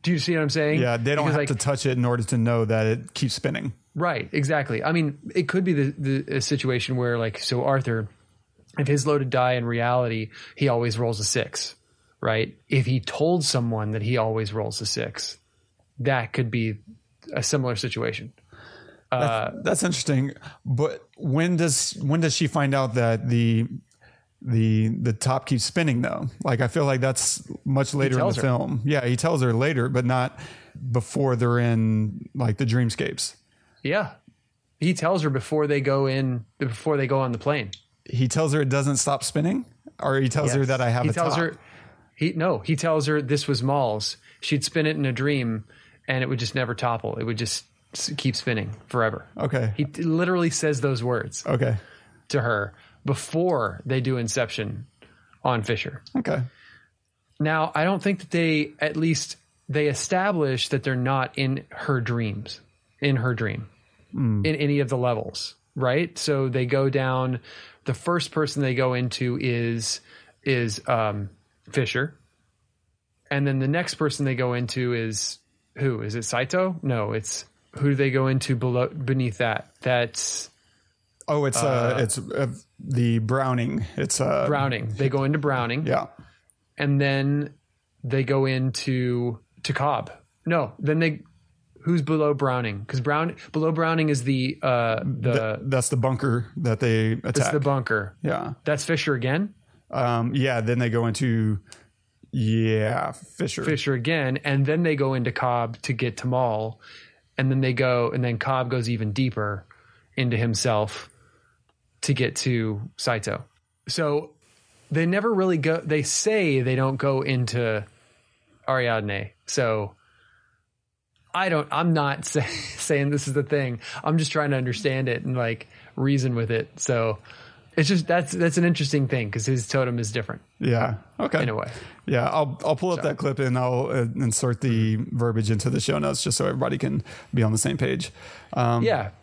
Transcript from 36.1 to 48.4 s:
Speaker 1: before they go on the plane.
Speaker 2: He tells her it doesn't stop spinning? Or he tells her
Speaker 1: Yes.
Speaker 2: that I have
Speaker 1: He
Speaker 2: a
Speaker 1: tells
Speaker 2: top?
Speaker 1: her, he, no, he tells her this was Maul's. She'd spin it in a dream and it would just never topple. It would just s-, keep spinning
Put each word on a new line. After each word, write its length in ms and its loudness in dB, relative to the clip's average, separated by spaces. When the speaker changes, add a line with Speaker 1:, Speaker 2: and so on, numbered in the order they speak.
Speaker 1:
before 400 -2
they 100 0
go 140 2
on 100 0
the 60 -4
plane. 340 -2
Speaker 2:
He 240 0
tells 260 2
her 80 2
it 80 2
doesn't 280 2
stop 260 0
spinning? 420 0
Or 200 2
he 80 4
tells 260 2
her 60 4
Speaker 1:
Yes. 80 2
Speaker 2:
that 140 2
I 80 2
have 140 2
Speaker 1:
He 60 2
Speaker 2:
a 40 2
Speaker 1:
tells 220 0
Speaker 2:
top? 40 0
Speaker 1:
her, 180 -2
he, 180 0
no, 260 0
he 160 0
tells 300 0
her 160 0
this 260 -2
was 160 0
Maul's. 540 0
She'd 240 0
spin 200 0
it 120 0
in 80 0
a 80 0
dream 500 0
and 160 0
it 60 -2
would 100 -2
just 160 -4
never 200 -2
topple. 400 -2
It 80 -6
would 140 -4
just 260 -6
s-, 240 -6
keep 180 -2
spinning 400 -4